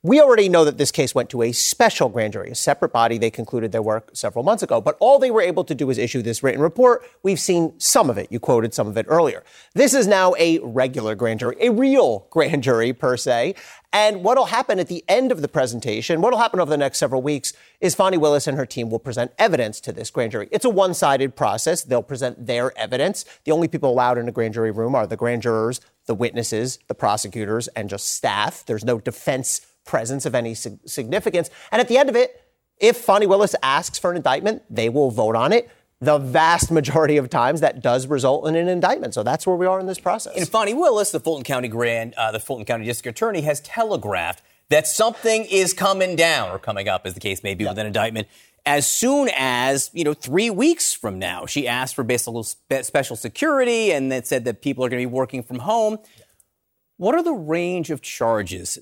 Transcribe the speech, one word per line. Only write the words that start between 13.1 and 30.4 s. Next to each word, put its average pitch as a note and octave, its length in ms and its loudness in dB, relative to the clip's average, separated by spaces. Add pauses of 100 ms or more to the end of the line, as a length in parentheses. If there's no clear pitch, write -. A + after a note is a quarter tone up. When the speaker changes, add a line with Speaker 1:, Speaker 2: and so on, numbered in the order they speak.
Speaker 1:
se. C3 380 0 (360)
And G#3 320 2
what'll A#3+ 220 4
happen A3+ 320 0
at F3 100 -2
the F3 180 -8
end A#3+ 240 2
of E3+ 120 -2
the C#3 60 -4
presentation, A#2+ 720 -2
what'll A#3 160 2
happen A3 220 2
over D3+ 100 0
the D3+ 80 2
next C#3 180 -2
several C3 240 0
weeks, C#3+ 320 -4 (280)
is F3+ 140 0
Fani F#3+ 220 2
Willis D3 300 2
and C#3 100 -4
her C3 80 -4
team A#2 240 -6
will A2+ 120 -4
present B2 360 -6
evidence D3 440 0
to - 120 -10
this A#2 160 -12
grand A#2 240 -4
jury. G#2+ 180 -6
It's - 140 -2
a B3+ 60 4
one-sided D#3+ 680 2
process. A#2 460 -2
They'll B2 200 0
present B2 440 -8
their B2 320 -2
evidence. B2+ 480 -4 (180)
The D3+ 80 0
only E3 160 2
people D3 220 0
allowed B2 260 2
in A#2+ 120 -4
a A#2 40 -8
grand A2+ 220 -4
jury A2+ 160 0
room A2+ 240 -2
are A2+ 120 2
the G#2 100 -6
grand A#2+ 260 -2
jurors, A2+ 400 0 (240)
the A#2+ 80 -2
witnesses, A#2 720 -4
the - 80 -8
prosecutors, G#2+ 720 -4
and G#2 220 -8
just G2+ 180 -8
staff. - 560 -4
There's G#2+ 200 -6
no A#2+ 140 0
defense C3 640 -6 (240)
presence C3 400 -4
of C3 120 -2
any A#2 180 -2